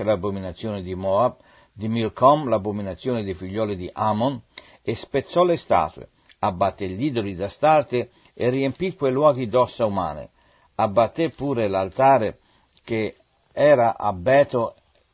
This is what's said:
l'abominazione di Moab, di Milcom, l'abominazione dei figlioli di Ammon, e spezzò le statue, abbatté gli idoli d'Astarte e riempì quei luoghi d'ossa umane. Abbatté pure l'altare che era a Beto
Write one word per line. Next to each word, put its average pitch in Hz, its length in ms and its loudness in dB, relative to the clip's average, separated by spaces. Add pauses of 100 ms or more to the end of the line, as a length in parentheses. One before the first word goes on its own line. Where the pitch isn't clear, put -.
l'abominazione 98 800 -4
di 90 120 -8
Moab, 95 440 0 (340)
di 107 160 -8
Milcom, 127 600 2
l'abominazione 104 760 -4
dei 95 100 -6
figlioli 98 400 -4
di 90 180 -10
Ammon, 110 480 -2 (400)
e 117 140 -6
spezzò - 480 -2
le 175 140 2
statue, 80 540 -2 (280)
abbatté 98 480 -2
gli 95 200 -4
idoli 110 280 -4
d'Astarte 123 760 0 (220)
e - 160 -2
riempì 135 460 -2
quei 135 160 -2
luoghi 131 380 2
d'ossa 120 380 0
umane. 80 440 -4 (460)
Abbatté 113 540 0
pure 131 360 -4
l'altare 101 720 2 (460)
che 110 320 -4 (360)
era 139 460 4
a 104 140 -2
Beto 123 640 2 (380)